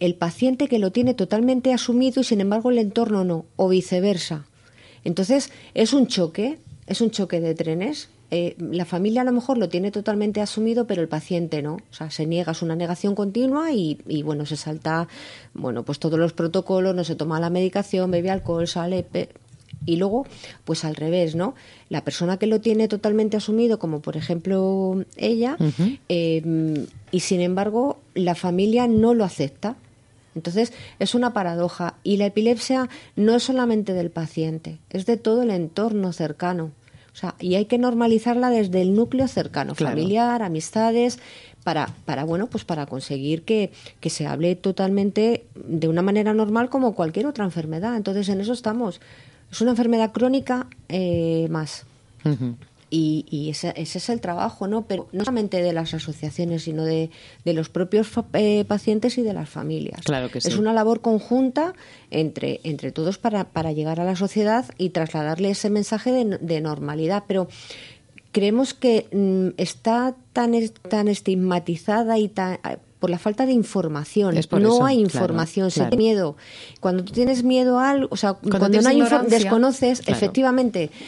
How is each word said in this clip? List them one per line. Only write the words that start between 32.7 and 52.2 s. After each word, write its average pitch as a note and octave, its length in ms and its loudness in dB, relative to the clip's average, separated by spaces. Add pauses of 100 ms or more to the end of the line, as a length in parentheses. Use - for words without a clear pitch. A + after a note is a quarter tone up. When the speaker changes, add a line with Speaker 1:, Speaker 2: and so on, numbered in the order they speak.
Speaker 1:
no G#3+ 180 6
es A#3+ 80 4
solamente A#3 520 0
del E3+ 180 -2
paciente, D#3+ 640 -6 (120)
es F#3+ 160 -4
de A#3 100 2
todo A3+ 260 2
el A#3+ 80 2
entorno F#3+ 640 -2
cercano. E3 580 -4 (420)
O - 40 -20
sea, F3+ 240 -8
y F3+ 160 0
hay G#3 80 2
que A#3+ 140 0
normalizarla A#3+ 720 2
desde F#3+ 320 2
el F#3 120 4
núcleo A#3 320 2
cercano, D3 480 -4
Speaker 2:
Claro. D3 220 -2
Speaker 1:
familiar, A3+ 480 0
amistades, A3+ 720 0 (460)
para, D#3 240 0 (160)
para, C3+ 200 -2
bueno, E3+ 220 -2
pues A3+ 180 -8
para D3+ 220 -4
conseguir C#3 560 -4
que, G#3+ 300 0 (260)
que D#3+ 120 -4
se D3+ 160 -4
hable D3+ 280 0
totalmente G3 880 0 (120)
de D#3+ 320 -2
una E3 140 2
manera G#3 300 2
normal A3 380 2
como B3+ 240 0
cualquier F3+ 320 -2
otra D4 180 -4
enfermedad. E3+ 520 -4
Entonces, G3+ 320 -2
en G3 120 0
eso G#3 120 -2
estamos. A3+ 480 -4 (500)
Es - 100 -10
una A#3+ 120 4
enfermedad A3+ 400 2
crónica, B3+ 560 0 (200)
eh, E3 640 0
más. D#3 340 -6 (400)